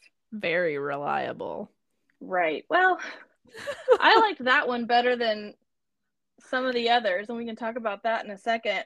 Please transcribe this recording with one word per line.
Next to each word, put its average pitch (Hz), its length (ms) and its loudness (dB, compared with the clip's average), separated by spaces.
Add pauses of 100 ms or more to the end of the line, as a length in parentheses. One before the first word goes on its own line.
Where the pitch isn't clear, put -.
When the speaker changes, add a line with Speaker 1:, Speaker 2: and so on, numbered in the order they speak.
(320)
Speaker 1:
Very 170 460 -2
reliable. 143 920 -4 (500)
Speaker 2:
Right. 175 480 -2
Well, 359 300 4 (500)
Speaker 1:
<laughs> 508 520 0
Speaker 2:
I 403 180 8
liked 403 260 2
that 262 240 4
one 240 180 -2
better 247 300 4
than 214 380 -4 (840)
some 254 240 -4
of 254 100 0
the 233 160 2
others, 208 380 0
and 233 100 -8
we 233 80 -8
can 226 100 -10
talk 233 200 -6
about 220 260 -6
that 226 220 -2
in 214 80 -12
a 196 60 -14
second. 226 480 -2